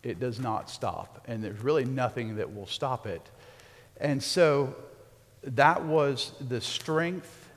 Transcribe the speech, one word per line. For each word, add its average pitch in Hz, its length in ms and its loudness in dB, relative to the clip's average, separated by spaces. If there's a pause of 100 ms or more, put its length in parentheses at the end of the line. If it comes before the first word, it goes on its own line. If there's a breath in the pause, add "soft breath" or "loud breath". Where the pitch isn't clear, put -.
It 101 200 -4
does 123 180 -4
not 117 300 -4
stop, - 580 -8
and 110 160 -6
there's 107 160 -8
really 139 240 2
nothing 123 540 -2
that 107 180 -4
will 101 120 -10
stop 131 380 -4
it. 90 240 -8 (680 loud breath)
And 143 260 0
so 143 520 4 (680)
that 143 400 6
was 147 480 2 (180)
the 120 100 -2
strength - 960 -4